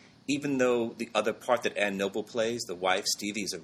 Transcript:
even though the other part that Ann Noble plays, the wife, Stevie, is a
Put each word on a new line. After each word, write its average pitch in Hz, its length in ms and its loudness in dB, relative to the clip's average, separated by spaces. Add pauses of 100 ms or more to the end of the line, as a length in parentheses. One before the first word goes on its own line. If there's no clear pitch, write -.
(280)
even 143 300 0
though 120 380 4
the 110 180 -6
other 110 180 2
part - 320 0
that - 120 0
Ann 101 220 0
Noble 98 240 0
plays, 117 400 -2
the 92 120 -6
wife, 92 300 2
Stevie, 104 380 -2
is 87 100 -4
a 85 120 -8